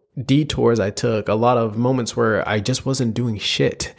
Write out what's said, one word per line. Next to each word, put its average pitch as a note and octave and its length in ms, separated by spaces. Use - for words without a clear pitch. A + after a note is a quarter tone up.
detours B2 560
I F#2+ 80
took, G#2+ 400
a G2+ 60
lot A#2+ 240
of A2 180
moments B2 400
where A2 320
I G#2+ 100
just B2 280
wasn't C3+ 260
doing A#2 240
shit, - 640